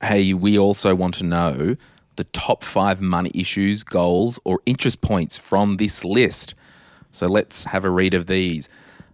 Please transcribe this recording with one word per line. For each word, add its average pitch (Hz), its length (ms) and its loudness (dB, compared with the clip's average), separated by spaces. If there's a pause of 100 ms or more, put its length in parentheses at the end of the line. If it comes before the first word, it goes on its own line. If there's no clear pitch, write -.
Hey, 101 300 2
we 101 260 2
also 98 360 2
want 90 200 0
to - 80 -8
know 85 520 0 (420)
the - 80 -6
top - 380 -4
five 95 380 0
money 92 320 0
issues, 101 500 -2
goals, 90 600 0
or 92 220 -2
interest 123 360 0
points 87 360 -2
from 101 400 0
this 104 260 -2
list. 107 500 0 (580)
So - 160 -4
let's - 380 0
have 95 200 -4
a 95 40 0
read 92 240 2
of 87 140 0
these. 90 400 -2 (460)